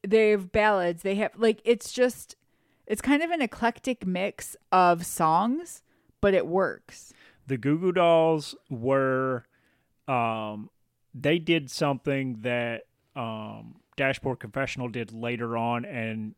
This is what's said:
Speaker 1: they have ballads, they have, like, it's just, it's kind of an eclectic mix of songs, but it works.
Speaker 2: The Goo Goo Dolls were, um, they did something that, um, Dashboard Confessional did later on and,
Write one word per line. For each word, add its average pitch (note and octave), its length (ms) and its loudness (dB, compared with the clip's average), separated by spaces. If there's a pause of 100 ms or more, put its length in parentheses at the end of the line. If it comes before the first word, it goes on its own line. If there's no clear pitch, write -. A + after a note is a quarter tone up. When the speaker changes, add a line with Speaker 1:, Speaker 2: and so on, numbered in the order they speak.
Speaker 1:
they G#3+ 240 6
have G3 200 0
ballads, G3 520 2
they G3 120 0
have, G#3 220 -2
like, A3 280 2
it's A#3 260 2
just, - 440 -2 (520)
it's G#3 140 -4
kind C#4+ 200 4
of E4+ 100 -2
an E4 100 -2
eclectic A#3 640 -4
mix F#3 500 -4 (160)
of F3 340 6
songs, G#3+ 760 0 (380)
but G3+ 120 4
it F#3 140 2
works. E3 680 -4 (320)
Speaker 2:
The C3+ 120 -4
Goo C#3 200 0
Goo F3+ 140 0
Dolls E3 640 4 (140)
were, C3 760 0 (600)
um, A2 640 -2 (440)
they D3 260 0
did D#3+ 300 -2
something C3+ 720 -2
that, A#2+ 420 -4 (320)
um, A2 600 -10 (220)
Dashboard C3+ 420 -2
Confessional B2+ 480 -6
did A2+ 240 -8
later A#2 460 -6
on A#2 260 -2
and, A2 540 -8